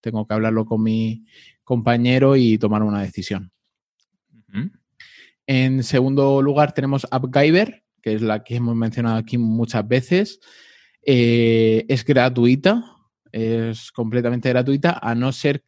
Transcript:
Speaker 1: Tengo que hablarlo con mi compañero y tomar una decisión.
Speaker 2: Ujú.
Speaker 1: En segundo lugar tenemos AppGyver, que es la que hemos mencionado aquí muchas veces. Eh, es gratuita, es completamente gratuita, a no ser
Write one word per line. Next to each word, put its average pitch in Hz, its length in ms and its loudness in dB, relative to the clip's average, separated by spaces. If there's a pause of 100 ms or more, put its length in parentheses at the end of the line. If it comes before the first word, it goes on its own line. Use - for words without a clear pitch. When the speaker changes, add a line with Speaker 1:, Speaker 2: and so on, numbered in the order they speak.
Speaker 1:
Tengo 110 260 -6
que 110 80 -4
hablarlo 110 320 0
con 110 160 -2
mi 110 420 -2 (400)
compañero 123 720 2
y 113 220 4
tomar 107 240 0
una 104 200 -2
decisión. 95 480 -10 (1000)
Speaker 2:
Ujú. 196 220 -8 (760)
Speaker 1:
En 131 360 0
segundo 139 600 2
lugar 143 300 2
tenemos 135 380 -4
AppGyver, 143 720 2 (180)
que 110 120 -2
es 107 80 -4
la 107 220 -2
que 117 120 -8
hemos 117 200 -2
mencionado 113 400 -2
aquí 117 220 -4
muchas 113 480 -2
veces. 131 540 -2 (680)
Eh, 117 840 2
es 131 160 -2
gratuita, 131 800 2 (480)
es 113 600 -6
completamente 120 580 -4
gratuita, 139 500 0
a 117 140 -4
no 127 180 -2
ser 147 360 -4